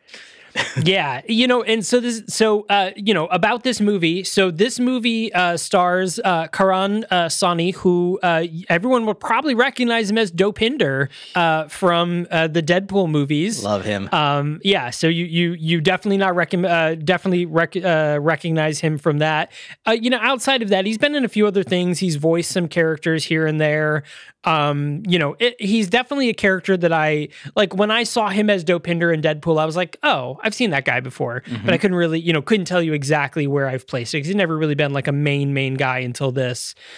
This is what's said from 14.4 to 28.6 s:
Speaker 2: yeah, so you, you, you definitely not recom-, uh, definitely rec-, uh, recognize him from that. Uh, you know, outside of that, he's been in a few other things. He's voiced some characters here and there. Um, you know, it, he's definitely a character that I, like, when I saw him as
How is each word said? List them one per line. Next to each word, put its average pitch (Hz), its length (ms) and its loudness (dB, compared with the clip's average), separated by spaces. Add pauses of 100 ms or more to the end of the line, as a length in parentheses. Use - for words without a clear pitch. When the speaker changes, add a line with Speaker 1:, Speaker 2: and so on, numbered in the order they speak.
Speaker 2:
yeah, 170 260 0
so - 160 -2
you, 170 180 0
you, 170 280 -2
you 165 280 -2
definitely 185 380 0
not 190 160 0
recom-, 175 340 0
uh, 165 280 0
definitely 175 500 0
rec-, 160 300 0
uh, 156 440 2
recognize 156 600 0
him 156 180 -2
from 147 200 0
that. 156 340 0 (340)
Uh, 220 60 4
you 233 180 0
know, 254 100 2
outside 254 420 0
of 208 80 -2
that, 190 140 4
he's 214 140 -4
been 294 160 0
in 277 100 0
a 220 40 0
few 208 180 2
other 196 160 2
things. 180 380 0
He's 175 160 0
voiced 165 340 0
some 180 160 -2
characters 160 580 0
here 160 220 0
and 156 140 0
there. 151 420 0 (420)
Um, 147 640 0
you 180 120 2
know, 147 200 -2
it, 240 220 0
he's 208 300 0
definitely 254 400 0
a 214 40 -2
character 190 400 0
that 170 200 2
I, 156 340 0 (280)
like, 202 180 2
when 208 160 2
I 226 140 2
saw 220 260 -2
him 208 180 2
as 190 160 2